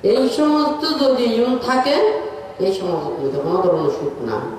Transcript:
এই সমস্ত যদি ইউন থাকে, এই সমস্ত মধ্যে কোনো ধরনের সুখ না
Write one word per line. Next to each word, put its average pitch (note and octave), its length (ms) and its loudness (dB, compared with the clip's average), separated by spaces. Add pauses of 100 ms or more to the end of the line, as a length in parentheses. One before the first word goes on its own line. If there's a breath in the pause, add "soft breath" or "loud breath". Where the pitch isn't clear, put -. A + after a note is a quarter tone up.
(140)
এই C4 100 4 (140)
সমস্ত D4+ 440 2 (200)
যদি B3+ 220 4 (120)
ইউন B3 180 2 (140)
থাকে, C4 280 2 (720)
এই F#3+ 140 2
সমস্ত E3+ 260 -4 (140)
মধ্যে C3+ 260 -2
কোনো F3 180 0
ধরনের D#3 340 2
সুখ - 180 -6 (140)
না G#2+ 80 -4 (220)